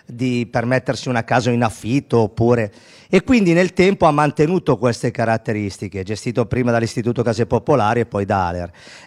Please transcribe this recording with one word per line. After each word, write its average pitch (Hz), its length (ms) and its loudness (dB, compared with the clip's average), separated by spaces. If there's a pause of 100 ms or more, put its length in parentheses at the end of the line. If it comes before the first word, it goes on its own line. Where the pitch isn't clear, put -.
di 123 440 -4
permettersi 123 580 -2
una 120 140 0
casa 120 300 0
in 120 100 0
affitto, 117 560 -2
oppure, 117 540 0 (360)
e 185 140 2
quindi 208 300 2
nel 175 220 2
tempo 190 320 2
ha 156 40 6
mantenuto 151 680 0
queste 117 340 -2
caratteristiche, 107 880 -4
gestito 107 440 -4
prima 123 260 0
dall'Istituto 117 500 -2
Case 110 240 -2
Popolari 117 540 0
e 110 60 -2
poi 101 180 -4
da 95 240 0
Aler. 87 220 -6 (360)